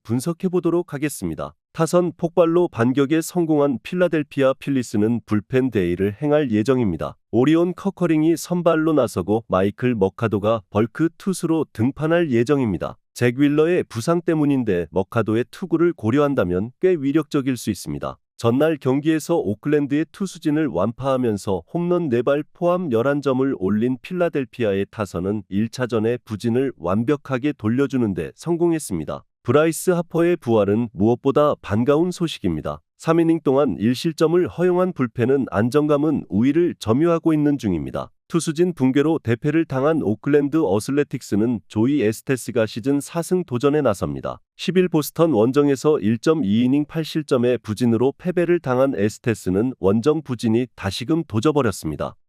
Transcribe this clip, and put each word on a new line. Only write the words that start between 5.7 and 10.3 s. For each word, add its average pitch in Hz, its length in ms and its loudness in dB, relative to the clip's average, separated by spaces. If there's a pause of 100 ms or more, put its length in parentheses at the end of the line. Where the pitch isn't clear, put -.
데이를 95 520 0
행할 147 280 2
예정입니다. 104 680 0 (140)
오리온 160 420 2
커커링이 165 640 0
선발로 165 560 0
나서고 107 540 0
마이클 101 460 0
머카도가 104 760 0